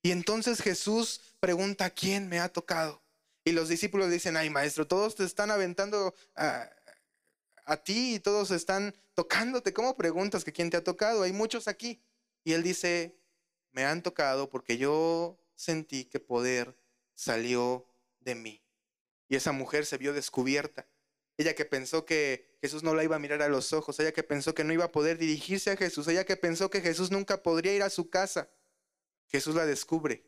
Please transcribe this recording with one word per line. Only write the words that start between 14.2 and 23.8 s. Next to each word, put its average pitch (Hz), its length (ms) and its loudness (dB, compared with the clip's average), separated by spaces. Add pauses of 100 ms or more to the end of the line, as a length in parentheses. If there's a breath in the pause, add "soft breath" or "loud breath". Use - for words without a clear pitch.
porque 120 280 -4
yo 165 600 0 (160)
sentí 156 500 -4
que - 140 -6
poder 123 580 0 (380)
salió 123 680 0 (340)
de 123 160 -6
mí". 110 280 -16 (640)
Y 135 80 2
esa 139 160 0
mujer 139 340 0
se 139 120 -6
vio 139 160 -2
descubierta. 139 720 -2 (520)
Ella 156 140 2
que 151 120 -2
pensó 143 400 -2
que 147 560 0
Jesús 151 200 -4
no 160 140 2
la 160 80 4
iba 160 120 2
a 151 40 -2
mirar 147 220 -2
a 147 80 4
los 135 240 0
ojos, 151 260 -2